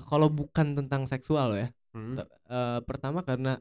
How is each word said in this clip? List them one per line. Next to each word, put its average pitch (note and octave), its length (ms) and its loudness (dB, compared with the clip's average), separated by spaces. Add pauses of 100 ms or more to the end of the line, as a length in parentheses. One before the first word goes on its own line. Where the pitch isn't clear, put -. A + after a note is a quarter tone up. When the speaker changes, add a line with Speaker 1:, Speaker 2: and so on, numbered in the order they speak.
Speaker 1:
kalau D#3 260 4
bukan D3 480 2
tentang C3+ 280 -2
seksual C3 480 0
ya. G2+ 140 0 (240)
Speaker 2:
Hmm. A2+ 240 -8
Speaker 1:
Te-, - 120 -6 (200)
eh, A#2+ 340 -2
pertama C3+ 400 -4
karena C3 400 -2